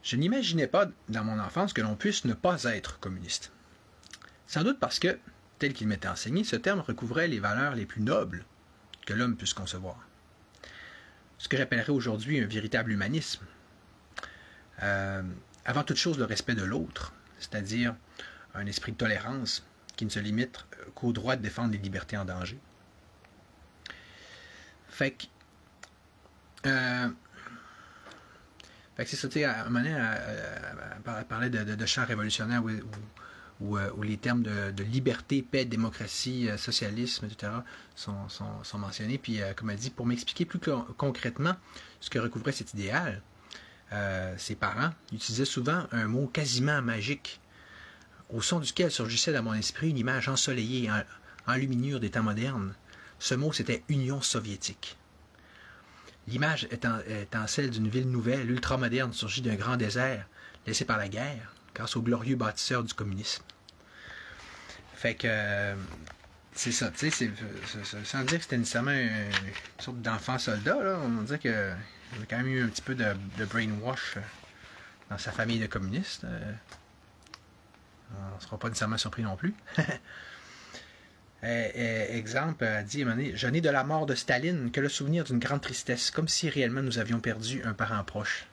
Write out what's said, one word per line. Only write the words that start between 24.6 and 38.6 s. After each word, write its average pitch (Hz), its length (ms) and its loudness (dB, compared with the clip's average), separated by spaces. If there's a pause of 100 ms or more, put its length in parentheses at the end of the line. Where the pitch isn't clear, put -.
Fait 139 240 0
que, - 140 -12 (1400)
euh, 127 420 4 (1900)
fait 117 80 0
que - 60 -6
c'est 143 60 -2
ça, 135 120 -2
tu - 60 -6
sais, 151 100 4
à 113 180 2
un - 80 -2
moment 120 100 6
donné, 151 140 2
à, 117 160 2
à, 107 1000 -6
à, 110 100 -4
à 110 40 -6
parler 113 240 0
de, 113 160 0
de, 107 100 -2
de 104 120 -2
champs 127 180 2
révolutionnaires 113 580 0
où, 110 80 0
où, 107 120 -2 (800)
où, 104 180 0
euh, 98 180 0
où 107 60 -4
les 104 160 0
termes 120 240 4
de, 101 300 0
de 98 100 -4
liberté, 127 600 2
paix, 131 220 2
démocratie, 117 840 0
euh, 104 80 -2
socialisme, 117 680 0
et 104 40 -4
cetera 110 340 -6 (300)
sont, 98 340 -6
sont, 104 360 -8